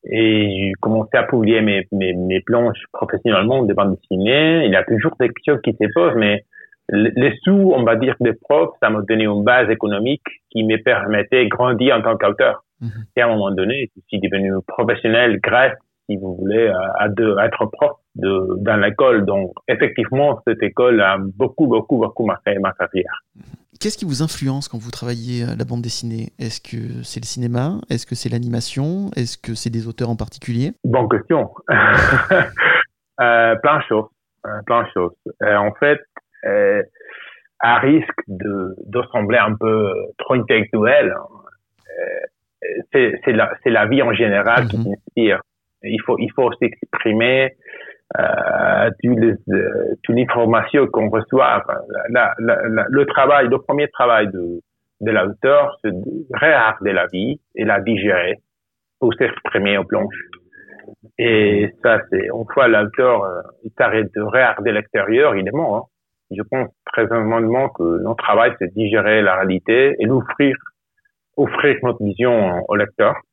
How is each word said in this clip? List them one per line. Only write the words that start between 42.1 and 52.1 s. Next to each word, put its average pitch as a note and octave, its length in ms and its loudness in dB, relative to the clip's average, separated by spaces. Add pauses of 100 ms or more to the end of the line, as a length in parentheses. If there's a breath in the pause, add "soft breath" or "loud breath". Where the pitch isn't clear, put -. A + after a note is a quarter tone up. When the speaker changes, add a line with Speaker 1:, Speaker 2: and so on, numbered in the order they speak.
Speaker 1:
c'est, A#2+ 320 0
c'est B2+ 100 2
la, A2 180 2 (120)
c'est - 60 2
la A2 160 2
vie C3+ 160 2
en A#2 120 0
général A2 540 2
qui G#2 100 -4
Speaker 2:
Mhm. A2+ 80 -2
Speaker 1:
t'inspire. G2+ 560 0 (420)
Il G#2+ 220 -6
faut, B2 120 0
il A2 140 -4
faut B2 220 2
s'exprimer, B2 1040 0 (600 loud breath)
euh, - 720 0 (140)
tous A#2+ 140 2
les, A2+ 160 4 (160)
euh, F#2+ 540 -2
toute - 120 0
l'information A#2 720 2
qu'on A2 220 0
reçoit. A#2+ 520 2
Enfin, - 180 -6 (300)
la, A#2 300 2